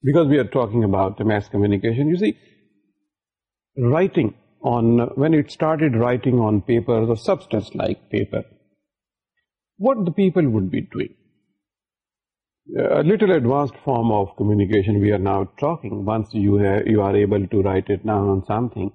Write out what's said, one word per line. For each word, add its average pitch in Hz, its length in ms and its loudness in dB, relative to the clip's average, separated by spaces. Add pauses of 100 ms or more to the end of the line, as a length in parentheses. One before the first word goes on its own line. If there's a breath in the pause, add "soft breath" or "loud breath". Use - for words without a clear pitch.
Because 147 240 4
we 143 120 4
are 117 80 0
talking 117 360 0
about 98 340 0
the 107 80 -4
mass 104 220 0
communication, 104 600 0
you 175 80 0
see, 208 200 -2 (1400 soft breath)
writing 139 560 0 (280)
on, 117 380 2 (160)
when 156 180 2
it 147 180 0
started 156 440 0
writing 123 420 0
on 107 240 2
paper, 117 440 0
the 117 100 0
substance - 600 -4
like - 340 -6
paper, 107 340 -4 (1300)
what 226 260 0
the 170 80 -2
people 180 380 2
would 101 200 -2
be - 120 -4
doing. - 340 -10 (1600)
A - 240 0
little 196 300 2
advanced 139 420 0 (100)
form 117 280 -2
of 101 260 -2
communication 104 640 0
we 104 100 2
are 104 60 0
now 98 320 -2 (100)
talking. 123 460 -6
Once 107 280 -4
you 101 240 0
have, 101 280 0
you 107 160 2
are 98 140 0
able 101 320 0
to 101 160 0
write 95 260 -2
it 104 160 -4
down 104 220 0
on 98 180 0
something. 107 500 -6